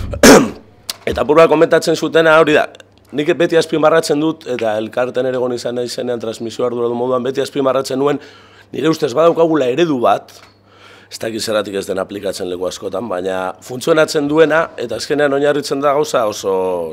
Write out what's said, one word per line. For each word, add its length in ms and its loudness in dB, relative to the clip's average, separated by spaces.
<clears throat> 880 4
Eta 160 -2
apur 160 4
bat 80 8
komentatzen 480 2
zutena 420 4
hori 200 4
da, 80 2
nik 240 0
beti 160 2
azpimarratzen 640 2
dut, 260 -2
eta 300 -2
elkarten 500 -4
ere 140 -2
egon 160 -2
izan 240 -6
naizenean 400 -6
transmisio 480 -6
arduradun 320 -4
moduan, 240 -2
beti 160 -4
azpimarratzen 580 -2
nuen, 220 0
nire 160 0
ustez 240 -4
badaukagula 560 2
eredu 320 0
bat, 320 0
ez 80 -16
dakit 240 -6
zergatik 360 -2
ez 80 -8
den 120 -4
aplikatzen 520 -6
leku 160 -6
askotan, 400 -8
baina 460 -4
funtzionatzen 640 0
duena, 380 2
eta 240 -8
azkenean 360 0
oinarritzen 440 0
da 160 2
gauza 320 0
oso 260 -2